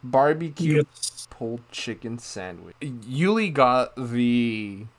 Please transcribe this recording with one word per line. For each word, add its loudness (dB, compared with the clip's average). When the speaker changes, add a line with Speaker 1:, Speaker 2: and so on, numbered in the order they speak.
Speaker 1:
barbecue 2
Speaker 2:
Yes. -4
Speaker 1:
pulled -8
chicken -8
sandwich. -12
Yuli 0
got 4
the 0